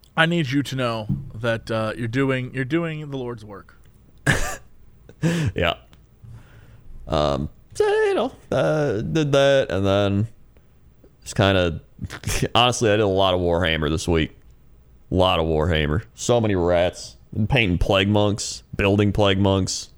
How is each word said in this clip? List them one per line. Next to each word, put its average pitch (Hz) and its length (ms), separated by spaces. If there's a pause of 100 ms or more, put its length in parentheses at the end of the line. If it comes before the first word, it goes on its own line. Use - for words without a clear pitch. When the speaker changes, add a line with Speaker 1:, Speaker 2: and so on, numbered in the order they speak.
(160)
Speaker 1:
I 160 100
need 165 240
you 143 140
to 135 100
know 117 320 (280)
that, 113 360
uh, 110 260
you're 117 120
doing, 131 460
you're 131 100
doing 156 460
the 139 60
Lord's 120 280
work. 98 320 (500)
Speaker 2:
<laughs> - 340 (920)
Yeah. 85 200 (1300)
Um, 73 420 (260)
so, 427 120 (180)
you 403 100
know, 262 180 (180)
uh, 147 500
did 156 320
that, 139 380
and 98 160
then 101 420 (960)
just - 140
kinda, 90 440 (380)
<laughs> - 360
honestly, 120 360
I 104 60
did 110 60
a 104 40
lot 95 280
of 90 60
Warhammer 85 500
this 80 180
week. 80 280 (720)
A - 40
lot 92 260
of 80 60
Warhammer. 76 560 (120)
So 120 260
many 107 160
rats. 87 600 (160)
Been - 140
painting 98 320
plague 98 300
monks, 104 540 (140)
building 101 360
plague 98 260
monks 98 600